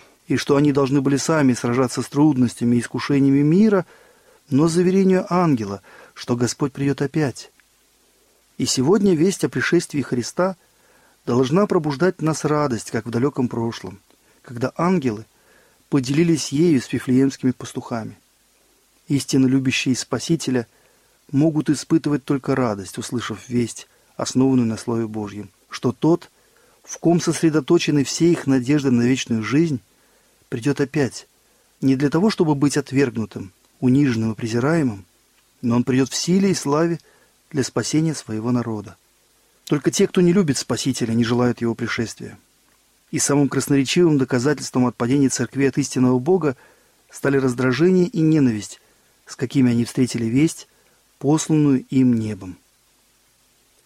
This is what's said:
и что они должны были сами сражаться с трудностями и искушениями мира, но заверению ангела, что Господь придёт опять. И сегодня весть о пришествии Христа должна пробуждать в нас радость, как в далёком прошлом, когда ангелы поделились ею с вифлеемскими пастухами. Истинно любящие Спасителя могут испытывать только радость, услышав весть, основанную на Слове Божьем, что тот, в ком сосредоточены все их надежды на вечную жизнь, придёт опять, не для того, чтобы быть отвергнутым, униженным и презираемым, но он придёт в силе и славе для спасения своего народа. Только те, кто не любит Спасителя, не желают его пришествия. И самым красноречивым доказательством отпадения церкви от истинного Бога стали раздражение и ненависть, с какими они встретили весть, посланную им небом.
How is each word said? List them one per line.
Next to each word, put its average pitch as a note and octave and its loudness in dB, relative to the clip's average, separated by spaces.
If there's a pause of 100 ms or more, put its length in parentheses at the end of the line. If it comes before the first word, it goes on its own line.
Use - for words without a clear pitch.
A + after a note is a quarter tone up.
(280)
и C3+ 0
что C#3+ 0
они C#3+ 4
должны C#3 2
были C#3 0
сами C#3 2
сражаться B2 -2
с A#2 -10
трудностями B2 2
и - 2
искушениями C#3 2
мира, F#3+ 4 (640)
но C#3 4
заверению F#3 2
ангела, B2+ 0 (320)
что - -4
Господь B2 -2
придёт C#3 -2
опять. C#3+ -4 (1080)
И C#3 -4
сегодня F#3+ 2
весть E3+ 0
о D3 -2
пришествии C#3+ -2
Христа D#3+ -4 (720)
должна C3+ 2
пробуждать E3 -2
в - -6
нас D#3 -2
радость, D3 -2
как A#2 -6
в A#2+ -10
далёком B2 -2
прошлом, A#2 -8 (420)
когда A#2+ -8
ангелы C3 -2 (600)
поделились C#3+ 0
ею D3 2
с - -16
вифлеемскими C3 0
пастухами. A#2 -10 (920)
Истинно C3+ 0
любящие C3 0
Спасителя B2+ -4 (640)
могут D3+ 2
испытывать D3 -2
только C#3 -2
радость, G#2+ -4
услышав A2 -8
весть, A#2+ -4 (300)
основанную B2+ 2
на A2 -4
Слове A2+ -4
Божьем, G#2 -10 (180)
что - -4
тот, - 0 (520)
в - -16
ком E3+ 2
сосредоточены D#3 0
все E3 2
их E3 -2
надежды C3+ 2
на A#2+ 4
вечную A#2+ -2
жизнь, C#3 0 (640)
придёт C3+ -4
опять, C#3 -4 (540)
не C3+ 4
для C#3 0
того, E3 2
чтобы E3 2
быть C#3+ 0
отвергнутым, A2+ -2 (300)
униженным B2+ 2
и G#2+ -10
презираемым, A#2+ -2 (600)
но A#2+ 0
он A#2+ 2
придёт C3 0
в - -10
силе F#3+ 0
и - 0
славе D#3 -2 (520)
для C3+ -2
спасения D#3 -2
своего A2+ -6
народа. A2 -4 (720)
Только - -2
те, G3 2
кто - 0
не F3 6
любит E3+ 2
Спасителя, B2 -4
не A#2 2
желают A#2+ 0
его A#2 -2
пришествия. A2 -8 (720)
И - -6
самым C#3+ 2
красноречивым C#3+ 2
доказательством C3 0
отпадения B2+ 0
церкви C3 -2
от C3+ 0
истинного B2+ 2
Бога D3+ 0 (540)
стали C#3 -2
раздражение C3+ 2
и - -4
ненависть, C#3 2 (460)
с - -20
какими B2+ 0
они A#2 0
встретили A#2 -2
весть, C3+ -2 (480)
посланную D3 0
им C3 4
небом. G2+ -6 (1300)